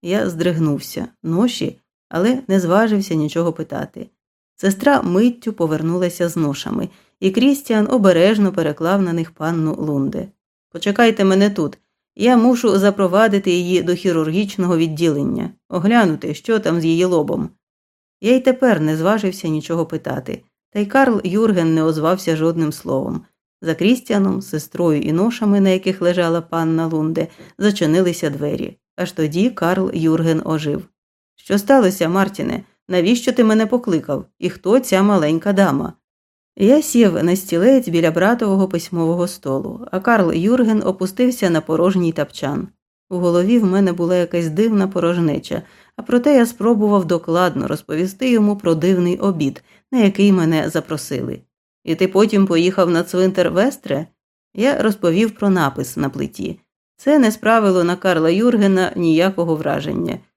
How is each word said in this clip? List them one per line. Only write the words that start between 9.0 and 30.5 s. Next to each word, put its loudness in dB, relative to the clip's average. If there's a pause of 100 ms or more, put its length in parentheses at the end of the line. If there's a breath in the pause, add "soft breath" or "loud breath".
на -2
них -4
панну -4
Лунде. -4 (440)
«Почекайте 0
мене 4
тут. -6 (380)
Я 2
мушу 2
запровадити 2
її 0
до 0
хірургічного -2
відділення, -2 (200)
оглянути, 0
що -2
там -2
з -2
її 2
лобом». -2 (720)
Я 2
й 4
тепер 2
не 0
зважився -2
нічого -4
питати, -10 (260)
та -6
й -2
Карл 2
Юрген 0
не 2
озвався 0
жодним -2
словом. -6 (400)
За -4
Крістіаном, 0
сестрою -2
і -4
ношами, 0
на 4
яких -2
лежала 0
панна -2
Лунде, -4 (300 loud breath)
зачинилися 0
двері. -6 (180)
Аж -6
тоді -2
Карл -2
Юрген 0
ожив. -4 (520)